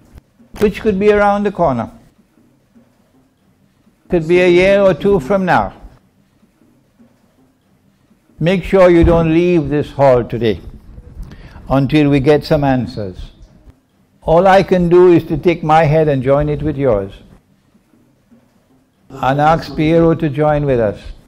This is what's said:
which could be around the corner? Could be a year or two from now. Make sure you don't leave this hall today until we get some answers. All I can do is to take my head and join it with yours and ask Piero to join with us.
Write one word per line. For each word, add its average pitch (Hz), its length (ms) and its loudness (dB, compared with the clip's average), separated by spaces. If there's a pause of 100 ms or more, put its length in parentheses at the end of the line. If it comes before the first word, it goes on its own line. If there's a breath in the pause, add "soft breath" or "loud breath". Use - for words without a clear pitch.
(600)
which 214 220 -2
could 208 180 -2
be 208 120 2
around 202 340 0
the 202 60 -4
corner? 135 400 -4 (2250)
Could 165 180 -2
be 180 140 2
a 180 80 2
year 190 320 4
or 190 120 4
two 190 260 0
from 190 260 -4
now. 117 280 0 (2750)
Make 175 240 -2
sure 185 260 4
you 170 140 4
don't 165 300 2
leave 170 360 0
this 143 220 -4
hall 131 320 2
today 113 360 -4 (1080 loud breath)
until 143 400 0
we 143 100 2
get 147 240 0
some 151 200 -2
answers. 113 680 -6 (880)
All 170 260 0
I 190 160 4
can 180 260 0
do 180 220 6
is 170 140 4
to 160 120 -6
take 170 260 -2
my 160 200 2
head 156 240 2
and 135 140 -2
join 143 280 0
it 147 120 -6
with 151 160 -6
yours 104 360 -2 (2000)
and 131 180 -2
ask 151 360 0
Piero 165 400 2
to 165 140 -4
join 147 360 -2
with 131 140 0
us. 104 200 -2 (280)